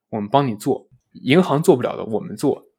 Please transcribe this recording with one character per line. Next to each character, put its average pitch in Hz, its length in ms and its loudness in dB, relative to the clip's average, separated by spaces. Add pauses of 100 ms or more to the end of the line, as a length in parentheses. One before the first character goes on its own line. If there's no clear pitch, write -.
我 113 120 -6
们 101 80 -6
帮 139 200 2
你 110 60 -4
做， - 340 -4 (240)
银 156 300 2
行 151 200 0
做 175 140 6
不 123 60 -4
了 - 140 -4
的 - 80 -8
我 107 160 -6
们 - 140 -12
做； - 340 -4 (100)